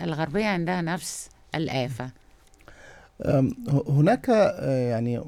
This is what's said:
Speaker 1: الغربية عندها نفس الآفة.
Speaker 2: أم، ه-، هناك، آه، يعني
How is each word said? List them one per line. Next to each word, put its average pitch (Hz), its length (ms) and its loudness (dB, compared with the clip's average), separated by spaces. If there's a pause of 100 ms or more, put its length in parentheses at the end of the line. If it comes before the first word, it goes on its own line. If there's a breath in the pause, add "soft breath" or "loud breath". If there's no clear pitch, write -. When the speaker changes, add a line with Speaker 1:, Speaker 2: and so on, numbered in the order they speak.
Speaker 1:
الغربية 160 440 -2
عندها 180 360 -2
نفس - 460 -6 (260)
الآفة. 127 560 -4 (1120 loud breath)
Speaker 2:
أم، 135 260 4 (180)
ه-، 139 220 2
هناك، 160 400 4
آه، 135 600 2
يعني 117 380 -2